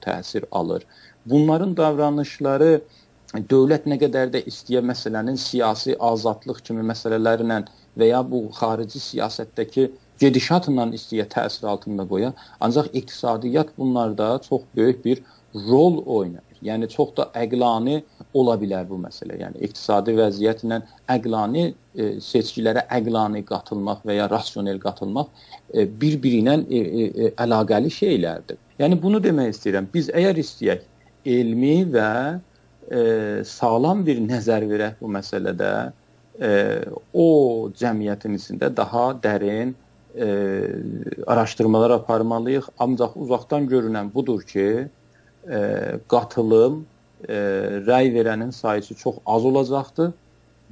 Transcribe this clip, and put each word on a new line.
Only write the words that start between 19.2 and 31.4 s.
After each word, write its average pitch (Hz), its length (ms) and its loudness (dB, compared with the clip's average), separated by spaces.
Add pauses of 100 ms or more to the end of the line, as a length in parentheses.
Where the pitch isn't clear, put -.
Yəni 90 240 -12
iqtisadi 107 480 0
vəziyyətlə 110 640 0 (320)
əqlani, 113 540 0 (320)
e, 104 80 -4 (180)
seçkilərə 113 640 0 (120)
əqlani 110 480 0
qatılmaq 101 600 -6
və 104 140 0
ya 101 100 0
rasionel 101 500 -4
qatılmaq, 101 520 -6 (420)
e, 104 160 2
bir-biri 127 540 2
ilə, 135 120 4 (140)
e, 127 80 0
e, 107 300 0 (180)
e, 107 160 0
əlaqəli 110 480 2
şeylərdir. 98 720 -2 (160)
Yəni 156 240 4
bunu 196 240 2
demək 135 300 2
istəyirəm. 95 380 -2
Biz 160 200 -2
əgər 175 320 2
istəyək - 400 -2 (400)
elmi 123 500 2 (140)